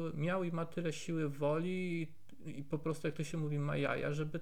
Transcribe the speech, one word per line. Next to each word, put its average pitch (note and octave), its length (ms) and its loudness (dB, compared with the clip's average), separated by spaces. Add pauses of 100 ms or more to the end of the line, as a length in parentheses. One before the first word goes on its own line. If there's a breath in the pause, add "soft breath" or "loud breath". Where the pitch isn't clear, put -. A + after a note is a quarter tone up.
(140)
miał F3+ 300 2
i E3+ 80 0
ma E3 140 0
tyle E3+ 260 0
siły D#3+ 360 0
woli E3+ 720 2
i, - 560 -8
i C#3 60 -4
po D3+ 140 -2
prostu, D3+ 280 0
jak D3+ 100 -2
to D#3+ 80 0
się E3 140 -2
mówi, D3+ 200 2
ma C#3+ 180 2
jaja, C#3 360 2
żeby D#3 300 0